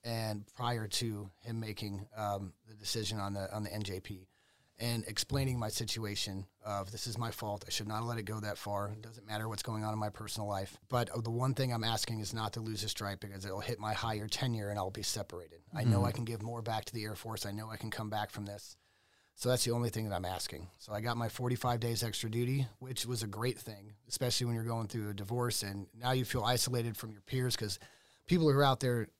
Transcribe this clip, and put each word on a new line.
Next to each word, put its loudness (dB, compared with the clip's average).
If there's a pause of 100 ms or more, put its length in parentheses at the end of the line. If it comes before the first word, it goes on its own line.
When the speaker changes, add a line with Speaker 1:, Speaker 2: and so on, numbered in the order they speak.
Speaker 1:
and -2 (100)
prior 0
to -2 (140)
him -4
making, -4 (100)
um, 0 (160)
the -18
decision -2
on -2
the, -2
on -2
the -6
N -2
J -4
P, -10 (500)
and 0
explaining 2
my 0
situation -2 (180)
of, -2
"This -6
is -2
my 0
fault. -4
I -8
should -2
not -2
have 0
let -2
it -4
go -4
that -2
far. -2
It -10
doesn't -16
matter -2
what's -2
going -2
on 2
in 0
my 0
personal -4
life. -2 (100)
But, 4
uh, -2
the -2
one 2
thing 2
I'm 0
asking 2
is -4
not -2
to -4
lose -4
a -2
stripe -2
because -8
it'll -2
hit -4
my -2
higher 0
tenure 0
and 0
I'll 2
be -6
separated. -4 (140)
I 0
know 8
Speaker 2:
Mm-hmm. 6
Speaker 1:
I 2
can -2
give -4
more -6
back -2
to -10
the -4
Air -4
Force. -6
I -4
know -6
I -8
can -6
come -4
back -2
from -6
this. -10 (580)
So 2
that's 6
the 2
only 2
thing -2
that 0
I'm 0
asking." -4 (100)
So -8
I -2
got 0
my 0
forty-five 2
days 2
extra -2
duty, 4 (120)
which -4
was -2
a -2
great 0
thing, -12 (160)
especially 2
when 2
you're 0
going 0
through -2
a -4
divorce 0
and -4
now 2
you 4
feel 0
isolated 4
from -8
your -14
peers 0
'cause -2 (480)
people 8
who 8
are 10
out 8
there 2 (120)